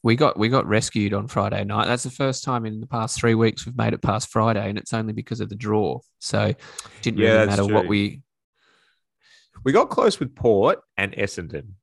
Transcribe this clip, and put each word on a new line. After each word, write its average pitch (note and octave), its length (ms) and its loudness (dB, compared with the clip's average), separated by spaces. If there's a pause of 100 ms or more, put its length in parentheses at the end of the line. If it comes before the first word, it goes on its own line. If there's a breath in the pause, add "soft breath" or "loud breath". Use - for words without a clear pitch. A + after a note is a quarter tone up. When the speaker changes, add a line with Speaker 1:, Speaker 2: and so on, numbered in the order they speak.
Speaker 1:
We A#2 140 4
got, C#3+ 220 2
we G#2+ 120 2
got C3 160 2
rescued G#2 480 0
on G2+ 140 -4
Friday G2+ 360 -2
night. G#2 220 -2
That's B2 160 -2
the C3 80 -8
first C3+ 340 -4
time A#2+ 220 -4
in A2 140 -8
the B2 60 -12
past A2+ 320 -6
three A#2 160 2
weeks A2+ 300 2
we've B2+ 120 -10
made A2+ 180 0
it - 80 -8
past G#2+ 260 -2
Friday, A2 400 0
and G#2 100 -6
it's - 140 -10
only A2 220 -4
because A2+ 260 -8
of G#2 80 -6
the G#2 80 -10
draw. G#2+ 440 -2 (180)
So G#2+ 300 -2
it - 100 -2 (420 loud breath)
didn't G#2+ 200 -2
Speaker 2:
Yeah, A2+ 120 6
Speaker 1:
really A2 140 6
Speaker 2:
that's G2+ 160 2
Speaker 1:
matter G#2 120 0
what G2+ 80 4
Speaker 2:
true. F2 60 -2
Speaker 1:
we G#2 340 -2 (1400 soft breath)
Speaker 2:
We C3+ 80 4
got A#3 160 4
close - 320 2
with B2+ 140 -6
Port A2+ 460 4 (180)
and G2 140 -2
Essendon. E2 560 -8 (140)